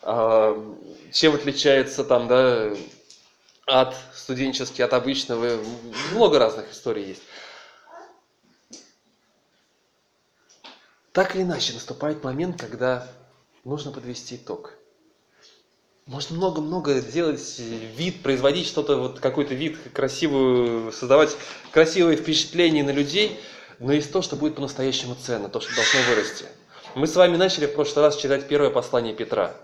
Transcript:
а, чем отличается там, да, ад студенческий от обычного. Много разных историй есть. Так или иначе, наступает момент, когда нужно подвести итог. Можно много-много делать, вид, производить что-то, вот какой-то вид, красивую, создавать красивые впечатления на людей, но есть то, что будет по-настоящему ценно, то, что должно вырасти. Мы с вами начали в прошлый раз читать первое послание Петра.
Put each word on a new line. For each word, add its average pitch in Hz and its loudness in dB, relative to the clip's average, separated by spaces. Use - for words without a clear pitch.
а, 110 2
чем 156 6
отличается 135 2
там, 120 2
да, 120 4
ад 131 4
студенческий 131 -4
от 123 2
обычного. 120 -2
Много 190 6
разных 110 0
историй 104 -6
есть. 95 -14
Так 185 2
или 190 0
иначе, 147 -4
наступает 151 -8
момент, 151 -6
когда 123 -4
нужно 147 -8
подвести 123 -14
итог. - -12
Можно 143 -8
много-много 156 0
делать, 156 -4
вид, 113 -8
производить 139 0
что-то, 143 0
вот 127 -6
какой-то 139 -2
вид, 147 -6
красивую, 127 0
создавать 139 4
красивые 160 6
впечатления 156 2
на 139 0
людей, 143 0
но 127 0
есть 147 0
то, 185 0
что 165 -6
будет 151 -2
по-настоящему 131 -4
ценно, 110 -6
то, 104 -6
что - -8
должно 117 2
вырасти. - 0
Мы 139 0
с 160 -2
вами 175 6
начали 180 2
в 143 -4
прошлый 147 2
раз 147 4
читать 139 0
первое 143 2
послание 120 -2
Петра. 107 -2